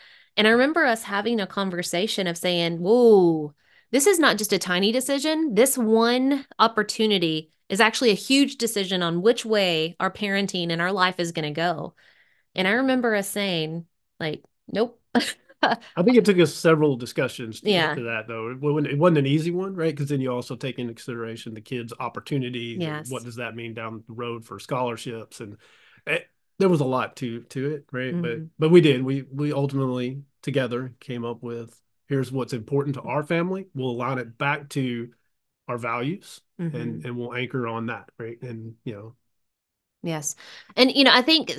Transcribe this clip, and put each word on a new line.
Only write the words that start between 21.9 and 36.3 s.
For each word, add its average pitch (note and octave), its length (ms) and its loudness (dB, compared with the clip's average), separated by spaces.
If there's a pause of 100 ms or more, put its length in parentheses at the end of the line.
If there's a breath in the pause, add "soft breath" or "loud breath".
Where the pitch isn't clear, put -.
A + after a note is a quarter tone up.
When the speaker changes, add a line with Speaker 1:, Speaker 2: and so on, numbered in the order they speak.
Speaker 2:
opportunities B2 760 -6
and F3+ 60 -6
Speaker 1:
Yes. D3+ 280 -8
Speaker 2:
what A#2+ 140 -8
does A#2 120 -12
that A#2 180 -10
mean A2+ 200 -12
down A2+ 320 -10
the A2+ 80 -18
road A#2 320 -8
for G2 120 -14
scholarships? A#2 800 -8
And G#2 180 -14 (480 soft breath)
it, - 220 -4 (300)
there F#3+ 120 4
was D#3+ 100 4
a C3+ 60 2
lot B2+ 300 -2
to, A#2 260 -8
to C#3+ 300 -6
it, D3 200 -10
right? B2+ 260 -4
But, E3+ 120 -4
Speaker 1:
Mm-hmm. D#3+ 140 -8 (140)
Speaker 2:
but D#3 120 4
we F3 100 12
did. C3 240 4
We, C3+ 260 -2
we C#3+ 220 -2
ultimately C3 680 -2 (200)
together B2+ 560 -4
came A#2+ 280 -10
up A#2 160 -8
with, A#2 360 -12 (300)
"Here's C3 240 -2
what's C3 220 -4
important C#3 400 -2
to B2+ 80 -10
our C3 200 -2
family. F#3 520 -2
We'll C3 160 -4
align B2 280 -4
it A#2 200 -12
back D3 320 -4
to B2 400 -4 (580)
our B2 80 -6
values A#2+ 640 -6 (180)